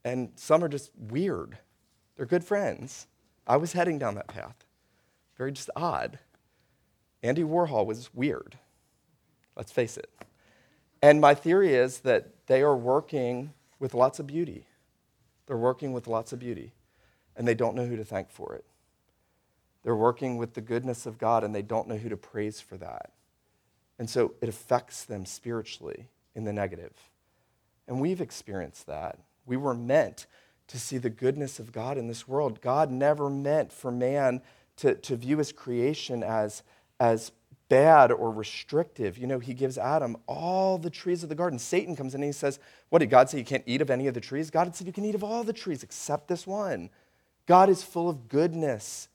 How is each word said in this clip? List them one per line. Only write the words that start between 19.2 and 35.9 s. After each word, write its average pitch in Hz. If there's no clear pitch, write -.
They're 117
working 123
with 117
the -
goodness 117
of 113
God, 113
and 107
they 104
don't 113
know 113
who 113
to 107
praise 107
for -
that. 71
And 117
so 120
it 113
affects -
them 98
spiritually -
in 113
the 107
negative. 95
And 127
we've 180
experienced 98
that. 76
We 127
were 135
meant 120
to 131
see 127
the 123
goodness 131
of 117
God 123
in 117
this 117
world. 131
God 151
never 143
meant 139
for -
man 127
to, -
to 139
view 127
his 147
creation 123